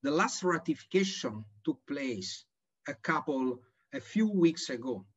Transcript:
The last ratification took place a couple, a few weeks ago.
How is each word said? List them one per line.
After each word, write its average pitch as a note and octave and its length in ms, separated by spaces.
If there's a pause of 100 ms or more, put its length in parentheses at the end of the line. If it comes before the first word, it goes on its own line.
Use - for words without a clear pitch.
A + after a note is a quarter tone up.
The C#3 80
last F#3 320
ratification E3+ 1000 (220)
took - 200
place C3 600 (420)
a C#3+ 60
couple, C3+ 680 (340)
a C#3 60
few G#3+ 300
weeks E3+ 400
ago. B2 360 (120)